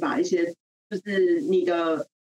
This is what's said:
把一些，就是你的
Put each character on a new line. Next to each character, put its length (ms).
把 180
一 60
些， 280
就 140
是 380
你 220
的 440